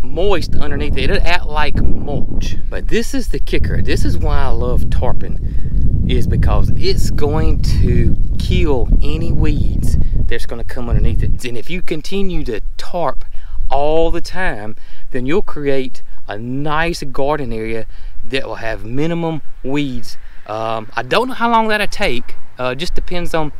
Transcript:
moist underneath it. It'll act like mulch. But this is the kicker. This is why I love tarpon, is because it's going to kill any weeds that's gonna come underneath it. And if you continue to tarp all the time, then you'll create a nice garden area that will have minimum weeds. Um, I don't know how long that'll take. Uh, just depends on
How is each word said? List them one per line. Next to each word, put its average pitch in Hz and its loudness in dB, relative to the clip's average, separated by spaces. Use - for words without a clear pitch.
moist 185 0
underneath 147 2
it. 131 0
It'll - 4
act 175 2
like 151 2
mulch. - 2
But - -4
this 226 0
is 254 -2
the 143 -2
kicker. - 0
This - 2
is - 2
why - 0
I 131 4
love 123 2
tarpon, - 2
is - 2
because - 2
it's - 2
going - 0
to - 2
kill - 0
any - 0
weeds - 0
that's 120 4
gonna 117 -4
come 123 -2
underneath 113 2
it. - 0
And 120 0
if - 2
you 175 0
continue 180 0
to 113 -4
tarp - 0
all 156 2
the 165 2
time, 160 -2
then 123 -2
you'll 135 0
create 135 0
a 104 -8
nice 147 -4
garden 139 -2
area 110 -4
that 135 -2
will 110 -10
have 110 -8
minimum 160 -4
weeds. 131 -2
Um, 110 -8
I 120 -6
don't 208 -4
know 262 -8
how 233 -4
long 226 0
that'll 208 -2
take. 143 0
Uh, 127 -6
just 160 -6
depends 175 0
on 156 -2